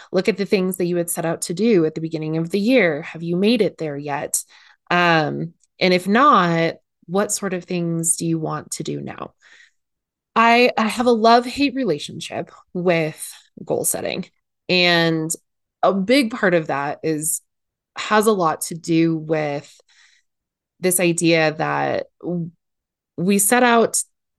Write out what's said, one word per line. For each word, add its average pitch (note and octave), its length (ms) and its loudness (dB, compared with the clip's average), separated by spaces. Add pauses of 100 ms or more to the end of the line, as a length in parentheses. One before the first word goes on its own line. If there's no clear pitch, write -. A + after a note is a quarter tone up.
(120)
Look F#3+ 180 0
at F#3 80 0
the G3 80 -2
things F#3 320 0
that F3+ 80 -2
you F3 100 0
had E3+ 140 -2
set E3 160 -6
out E3 180 -4
to F#3 100 -6
do F#3+ 320 4
at D#3 80 -2
the D#3+ 80 -8
beginning D#3+ 360 -4
of E3 120 -4
the G#3 100 -2
year. G3 440 2
Have - 180 -14
you E3+ 140 -4
made A3 260 2
it E3 160 -2
there D3 200 -6
yet? C#3+ 440 -6 (480)
Um, E3 640 2 (260)
and F#3 140 2
if F3+ 140 0
not, G3 680 4 (300)
what G3+ 260 -2
sort F#3+ 220 -4
of F3 120 -6
things E3+ 500 -2
do E3 100 -6
you E3 140 0
want D3+ 320 -6
to - 120 -10
do D3 180 -8
now? - 320 -12 (1000)
I, A#3 400 4
I A3 120 0
have G#3+ 180 -2
a B3 60 4
love-hate A#3+ 640 4
relationship D#3 760 -6 (240)
with E3 580 -2 (320)
goal - 200 -4
setting. - 420 -6 (420)
And E3 600 2 (540)
a F#3+ 100 4
big A3 380 2
part G3+ 240 0
of D#3+ 120 0
that C#3+ 360 -6
is, D#3 380 -4 (560)
has G#3+ 280 2
a A3 60 4
lot F3 300 0
to - 140 -10
do E3 400 2
with D3+ 640 -6 (1000)
this F3+ 200 0
idea E3 540 2
that C#3+ 540 -4 (120)
w-, E3+ 320 -6 (640)
we G3 240 0
set B3 240 4
out A#3 400 2 (360)